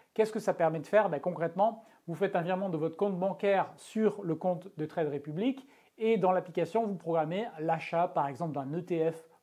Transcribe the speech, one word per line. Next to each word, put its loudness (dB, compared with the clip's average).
Qu'est-ce 2
que -4
ça 2
permet 2
de -10
faire ? 4
Ben, -2
concrètement, 0
vous -6
faites 0
un 2
virement -2
de -2
votre -2
compte 0
bancaire 0
sur 0
le 0
compte -2
de -4
Trade -2
Republic -4
et 2
dans 4
l'application, 0
vous -4
programmez -2
l'achat 0
par 0
exemple -6
d'un -6
E -4
T 0
F -12